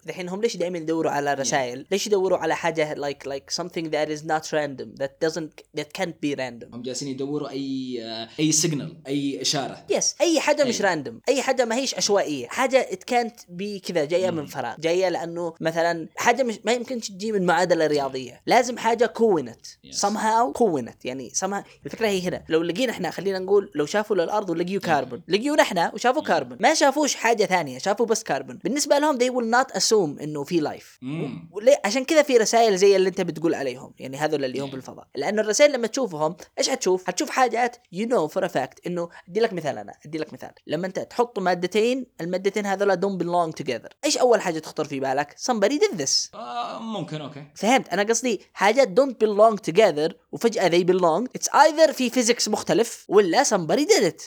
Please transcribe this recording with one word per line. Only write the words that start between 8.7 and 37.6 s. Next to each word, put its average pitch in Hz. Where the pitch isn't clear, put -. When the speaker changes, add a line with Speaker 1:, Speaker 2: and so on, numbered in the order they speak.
Speaker 2:
أي 139
إشارة. 127
Speaker 1:
Yes، 220
أي 320
حاجة 294
مش 220
Speaker 2:
أي. 196
Speaker 1:
random، 123
أي 269
حاجة 254
ما 226
هيش 262
عشوائية، 151
حاجة 254
it 190
can't 220
be 202
كذا 165
جاية 180
من 165
Speaker 2:
مهم. 143
Speaker 1:
فراغ، 127
جاية 175
لأنه 170
مثلًا 165
حاجة 240
مش، 220
ما 214
يمكن 240
تجي 202
من 196
معادلة 170
رياضية، 131
لازم 233
حاجة 226
كونت 170
Speaker 2:
Yes. -
Speaker 1:
somehow، 220
كونت 151
يعني 127
somehow. 202
الفكرة 220
هي 190
هنا، 135
لو 160
لقينا 196
إحنا 175
خلينا 185
نقول 202
لو 147
شافوا 208
للأرض 190
ولقيوا 180
Speaker 2:
Yeah. -
Speaker 1:
كربون، 131
لقيونا 285
إحنا 180
وشافوا 262
Speaker 2:
Yeah. -
Speaker 1:
كربون، 135
ما 277
شافوش 294
حاجة 220
ثانية، 151
شافوا 208
بس 214
كربون. 135
بالنسبة 285
لهم 294
they 254
will 240
not 254
assume 170
إنه 151
في 165
life. 107
Speaker 2:
مم. 139
Speaker 1:
و-، -
وليه؟ 240
عشان 254
كذا 311
في 269
رسائل 220
زي 196
اللي 190
أنت 185
بتقول 165
عليهم، 127
يعني 131
هذول 151
اللي 127
هم 139
Speaker 2:
Yeah. 135
Speaker 1:
في 135
الفضاء، -
لأنه 196
الرسائل 269
لما 233
تشوفهم 170
إيش 175
حتشوف؟ 185
حتشوف -
حاجات 240